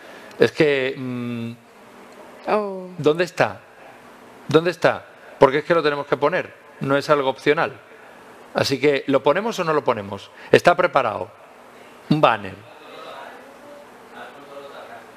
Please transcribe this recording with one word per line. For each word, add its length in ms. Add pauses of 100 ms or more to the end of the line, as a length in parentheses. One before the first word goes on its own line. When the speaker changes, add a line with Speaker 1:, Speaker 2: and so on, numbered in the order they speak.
(400)
Speaker 1:
Es 120
que, 460
mm, 540 (1000)
Speaker 2:
Oh. 380 (100)
Speaker 1:
¿dónde 260
está? 360 (880)
¿Dónde 240
está? 340 (340)
Porque 200
es 60
que 80
lo 100
tenemos 240
que 100
poner. 360 (280)
No 160
es 120
algo 200
opcional. 440 (800)
Así 260
que, 280
¿lo 160
ponemos 360
o 40
no 100
lo 100
ponemos? 460 (220)
Está 240
preparado. 540 (800)
Un 120
banner. 320 (2750)